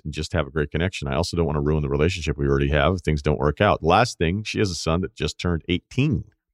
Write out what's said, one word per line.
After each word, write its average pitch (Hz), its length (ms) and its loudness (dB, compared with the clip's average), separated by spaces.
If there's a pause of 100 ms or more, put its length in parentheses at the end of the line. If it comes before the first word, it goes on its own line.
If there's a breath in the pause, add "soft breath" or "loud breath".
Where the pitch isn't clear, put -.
and 76 80 -6
just 76 180 -6
have 76 160 0
a 67 40 -14
great 76 200 -2
connection. 82 360 -2
I 67 80 -2
also 85 200 -2
don't 82 100 2
want 76 120 -2
to 71 40 0
ruin 76 200 2
the 71 80 -2
relationship 76 480 0
we 71 100 0
already 69 220 2
have 73 240 4
if 92 80 -2
things 76 200 0
don't 76 180 0
work 73 200 0
out. 101 240 4
Last 95 340 2
thing, 107 260 0
she 104 160 -4
has 104 100 2
a 85 60 -6
son 85 260 0
that - 140 -8
just - 240 -6
turned 87 280 -2
eighteen. 117 580 -2 (280)